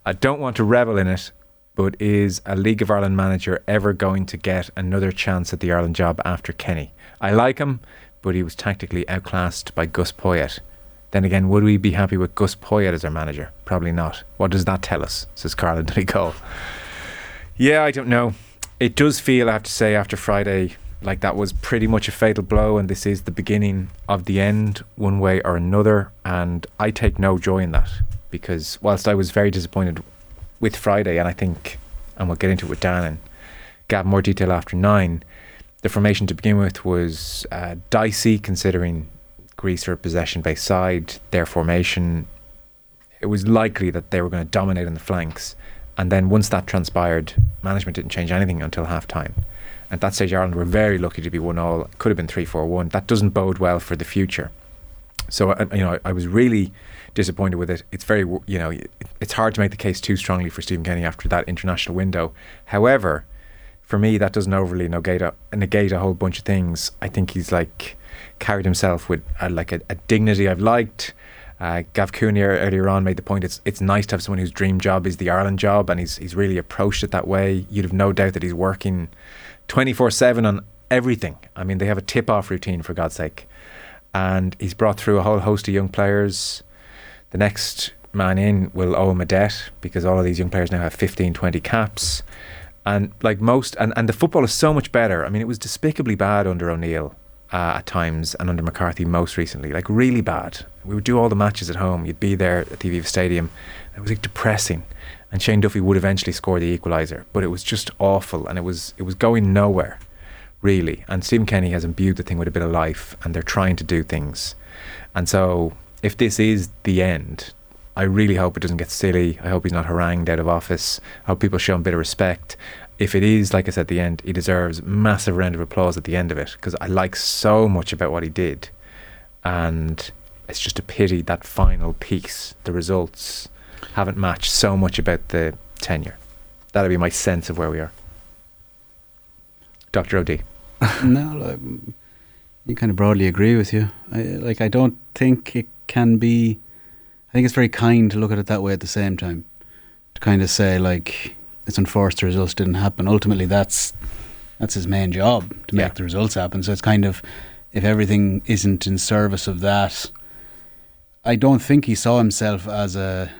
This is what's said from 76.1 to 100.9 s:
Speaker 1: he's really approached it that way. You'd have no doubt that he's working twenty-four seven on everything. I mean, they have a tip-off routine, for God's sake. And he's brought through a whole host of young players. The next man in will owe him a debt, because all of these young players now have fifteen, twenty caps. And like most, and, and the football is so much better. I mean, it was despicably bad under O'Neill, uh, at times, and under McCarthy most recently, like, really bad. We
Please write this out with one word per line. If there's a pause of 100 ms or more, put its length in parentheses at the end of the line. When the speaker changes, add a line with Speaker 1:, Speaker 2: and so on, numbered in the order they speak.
Speaker 1:
he's
really
approached
it
that
way.
You'd
have
no
doubt
that
he's
working (580)
twenty-four
seven
on (260)
everything. (180)
I
mean,
they
have
a
tip-off
routine,
for
God's
sake. (640)
And
he's
brought
through
a
whole
host
of
young
players. (640)
The
next (200)
man
in
will
owe
him
a
debt, (100)
because
all
of
these
young
players
now
have
fifteen,
twenty
caps. (600)
And (100)
like
most,
and,
and
the
football
is
so
much
better.
I
mean,
it
was
despicably
bad
under
O'Neill, (380)
uh,
at
times,
and
under
McCarthy
most
recently,
like,
really
bad. (200)
We